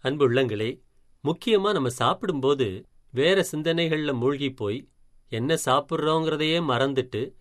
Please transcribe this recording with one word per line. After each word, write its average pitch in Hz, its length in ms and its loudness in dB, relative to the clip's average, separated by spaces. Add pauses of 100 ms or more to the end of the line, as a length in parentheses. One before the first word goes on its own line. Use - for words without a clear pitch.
அன்புள்ளங்களே, 127 760 0 (420)
முக்கியமா 196 500 2
நம்ம 135 160 0
சாப்பிடும்போது 131 960 0 (240)
வேற 175 420 2
சிந்தனைகள்ல 156 640 -2
மூழ்கி 135 380 0
போய், 110 360 -6 (420)
என்ன 131 360 -2
சாப்பிட்றோங்கிறதையே 156 960 0
மறந்துட்டு 131 800 -2